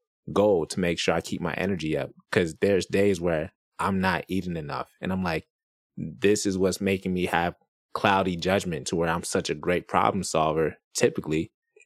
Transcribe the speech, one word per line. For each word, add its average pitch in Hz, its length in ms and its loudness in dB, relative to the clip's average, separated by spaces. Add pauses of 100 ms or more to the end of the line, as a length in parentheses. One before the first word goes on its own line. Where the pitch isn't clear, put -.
(320)
goal 98 360 4
to - 120 -8
make 85 200 0
sure 82 160 0
I 82 60 0
keep - 200 -8
my 85 140 -4
energy 80 420 -2
up, 67 140 -6 (200)
'cause 85 300 0
there's 98 240 2
days 98 340 2
where 85 320 -2 (280)
I'm 190 200 0
not 185 280 0
eating 180 280 -4
enough 139 360 -8 (100)
and 180 100 -4
I'm 190 120 -2
like, 165 240 -2 (500)
"This 95 480 2
is 95 140 0
what's 92 200 2
making 95 340 0
me 90 120 0
have 85 300 0 (380)
cloudy 95 440 2
judgment 87 500 0
to - 80 -2
where 82 140 0
I'm 85 140 -2
such - 260 -2
a 76 60 -4
great 82 320 -2
problem 98 360 2
solver. 78 540 0 (160)
Typically, - 580 0 (340)